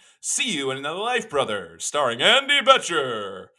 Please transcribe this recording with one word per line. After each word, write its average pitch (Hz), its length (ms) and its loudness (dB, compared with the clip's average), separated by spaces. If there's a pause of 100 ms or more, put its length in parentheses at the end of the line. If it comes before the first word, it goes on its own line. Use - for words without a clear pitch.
(200)
See 254 360 -4
You 139 140 -2
in 131 80 -4
Another 147 200 -6
Life, 233 320 -4
Brother, 104 480 -4
starring 123 420 -2
Andy 262 440 4
Betcher 131 960 2